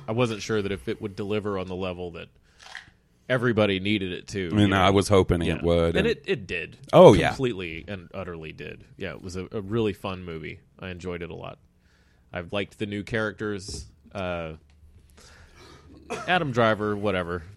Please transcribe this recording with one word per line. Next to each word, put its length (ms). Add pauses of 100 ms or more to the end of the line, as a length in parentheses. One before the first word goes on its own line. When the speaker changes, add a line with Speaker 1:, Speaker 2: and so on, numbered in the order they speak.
Speaker 1:
I 60
wasn't 300
sure 180
that 120
if 160
it 120
would 160
deliver 420
on 100
the 80
level 360
that 160 (1000)
everybody 500
needed 320
it 160
to. 220
Speaker 2:
And 100
Speaker 1:
you 80
know? 80
Speaker 2:
I 140
was 180
hoping 320
it 60
Speaker 1:
Yeah. 160
Speaker 2:
would, 340
Speaker 1:
and 20
Speaker 2:
and 100
Speaker 1:
it, 180
it 200
did. 300 (160)
Speaker 2:
Oh, 220
yeah. 140
Speaker 1:
Completely 600
and 240
utterly 400
did. 320 (140)
Yeah, 140
it 100
was 140
a, 160
a 100
really 320
fun 300
movie. 360 (180)
I 120
enjoyed 320
it 80
a 40
lot. 240 (760)
I've 180
liked 260
the 80
new 160
characters. 840 (260)
Uh, 420 (1700)
Adam 240
Driver, 420
whatever, 480 (140)